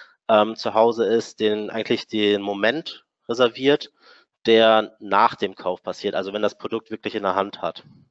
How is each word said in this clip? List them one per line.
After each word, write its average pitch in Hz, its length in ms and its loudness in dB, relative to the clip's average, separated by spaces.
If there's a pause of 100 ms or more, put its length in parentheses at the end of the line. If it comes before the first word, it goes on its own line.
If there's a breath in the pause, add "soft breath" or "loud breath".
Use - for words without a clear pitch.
(300 loud breath)
ähm, 110 260 4
zu 107 200 -6
Hause 113 300 2
ist, 110 360 -2
den, 107 280 -2
eigentlich 113 380 -4
den 104 340 0
Moment 104 600 -4 (240)
reserviert, 127 640 0 (540 soft breath)
der 113 540 4
nach 104 360 2
dem 95 200 -6
Kauf 92 280 -8
passiert, 98 320 -6
also 95 160 -6
wenn 107 100 -6
das 104 160 -2
Produkt 110 320 -8
wirklich 110 260 -10
in 101 80 -4
der 95 120 0
Hand 98 260 -4
hat. - 220 -8 (280)